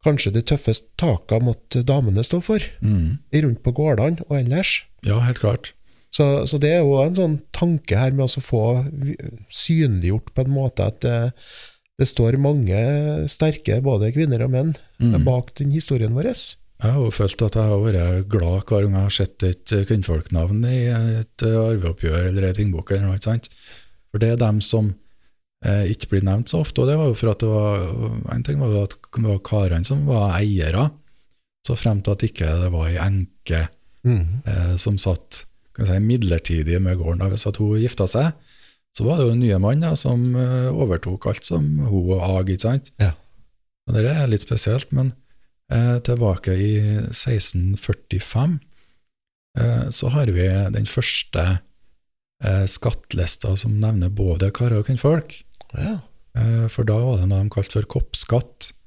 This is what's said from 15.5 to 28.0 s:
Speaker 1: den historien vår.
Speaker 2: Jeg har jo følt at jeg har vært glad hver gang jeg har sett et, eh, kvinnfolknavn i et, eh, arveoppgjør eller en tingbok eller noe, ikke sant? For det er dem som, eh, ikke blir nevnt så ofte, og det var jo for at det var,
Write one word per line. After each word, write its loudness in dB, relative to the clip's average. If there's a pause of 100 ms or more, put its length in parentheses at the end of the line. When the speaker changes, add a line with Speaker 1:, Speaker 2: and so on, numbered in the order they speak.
Speaker 1:
den -2
historien 0
vår. 0 (480)
Speaker 2:
Jeg 0
har 2
jo 0
følt -2
at 0
jeg 2
har 2
vært 0
glad 0
hver 2
gang 2
jeg 2
har 0
sett -2
et, -2
eh, 2
kvinnfolknavn 0
i 0
et, -6
eh, 2 (160)
arveoppgjør 0
eller 0
en 0
tingbok -2
eller 0
noe, 0
ikke -6 (100)
sant? -6 (600)
For -4
det 4
er 0
dem 2
som, 2 (720)
eh, 2
ikke -6
blir 2
nevnt 2
så 0
ofte, -2
og 4
det 2
var 2
jo 2
for 0
at -2
det 0
var, -2